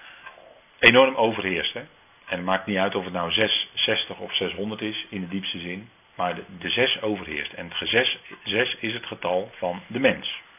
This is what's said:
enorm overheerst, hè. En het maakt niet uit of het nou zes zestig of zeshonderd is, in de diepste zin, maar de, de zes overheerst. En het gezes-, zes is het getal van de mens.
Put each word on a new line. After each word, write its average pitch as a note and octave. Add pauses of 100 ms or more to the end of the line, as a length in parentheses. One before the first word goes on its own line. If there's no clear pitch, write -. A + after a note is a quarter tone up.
(800)
enorm B2+
overheerst, G2+
hè. - (440)
En F#2
het F2+
maakt F#2+
niet G#2
uit G2
of F#2+
het F2+
nou E2+
zes G#2
zestig -
of G2
zeshonderd G2
is, G#2+
in G2
de F2+
diepste F#2+
zin, F#2 (260)
maar F2
de, E2+ (160)
de E2+
zes B2
overheerst. E2+
En F2
het E2+
gezes-, A2 (260)
zes A#2
is A2
het A#2
getal F2+
van F2+
de A#2
mens. - (180)